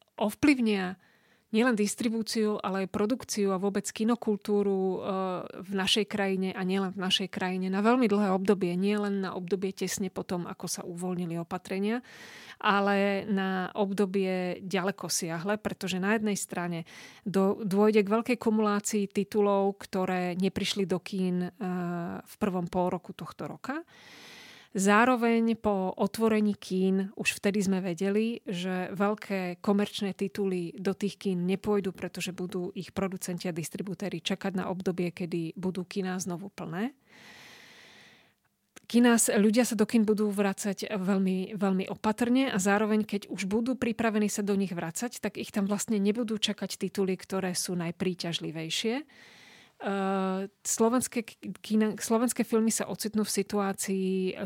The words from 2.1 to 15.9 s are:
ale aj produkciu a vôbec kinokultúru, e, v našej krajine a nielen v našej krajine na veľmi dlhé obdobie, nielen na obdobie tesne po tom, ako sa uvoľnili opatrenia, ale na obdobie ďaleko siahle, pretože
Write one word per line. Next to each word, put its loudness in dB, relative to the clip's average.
ale -2
aj -8
produkciu 0
a 0
vôbec -2
kinokultúru, 0
e, 0
v -12
našej 2
krajine 0
a -4
nielen 2
v -6
našej 0
krajine -2
na 0
veľmi 6
dlhé 4
obdobie, 2
nielen 0
na -4
obdobie -2
tesne -4
po -6
tom, -4
ako -10
sa -6
uvoľnili -4
opatrenia, -4
ale 2
na 0
obdobie 0
ďaleko -2
siahle, -2
pretože -4